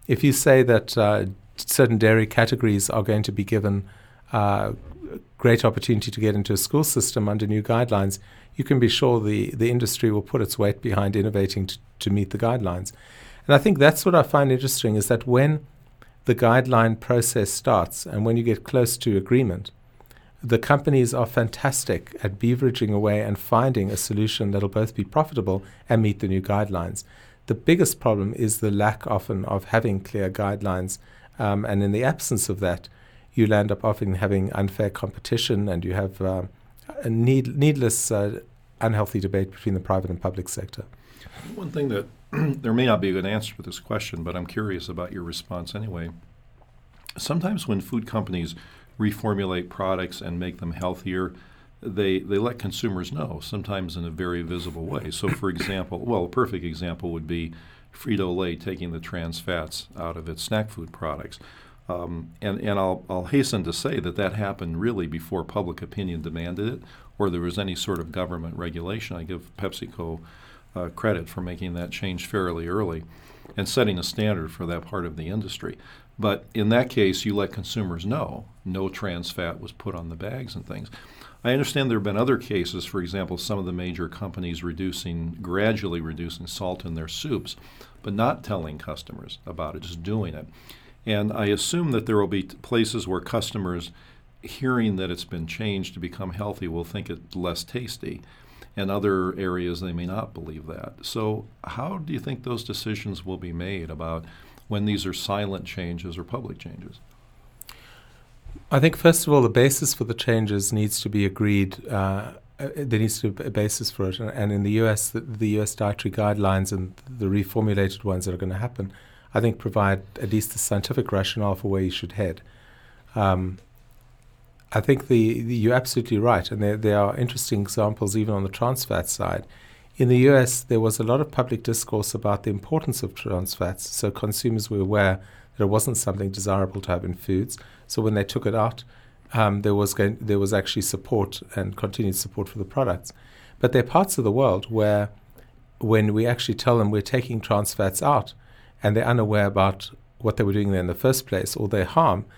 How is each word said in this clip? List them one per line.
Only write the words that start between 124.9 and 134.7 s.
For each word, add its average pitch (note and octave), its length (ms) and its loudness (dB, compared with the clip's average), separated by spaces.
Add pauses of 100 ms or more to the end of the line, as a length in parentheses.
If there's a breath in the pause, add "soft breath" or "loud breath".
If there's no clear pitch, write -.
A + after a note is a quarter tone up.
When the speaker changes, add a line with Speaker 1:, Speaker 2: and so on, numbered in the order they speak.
Speaker 1:
the, A#2 340 4
the, A#2 140 -2
you're A2+ 180 4
absolutely B2 440 2
right, G#2+ 340 4
and G#2+ 100 -4
there, G#2 160 2
there G#2+ 220 4
are G2+ 180 4
interesting A#2 440 0
examples G#2 540 0
even G#2+ 180 0
on G2 100 0
the F#2+ 60 -2
trans B2 360 -2
fat - 240 -2
side. - 360 -2 (520 soft breath)
In C3 100 4
the B2 100 8
U C3+ 180 10
S, B2+ 260 4
there A#2 180 2
was A2 200 2
a A2+ 40 0
lot B2 180 4
of D3 100 -4
public A#2+ 320 0
discourse A2+ 500 -2
about G2+ 300 -2
the A2 60 -2
importance B2+ 540 -2
of G#2+ 120 -6
trans F#2+ 400 -4
fats, F#2 340 -4
so G#2 220 -2
consumers G#2+ 580 -2
were G#2 100 0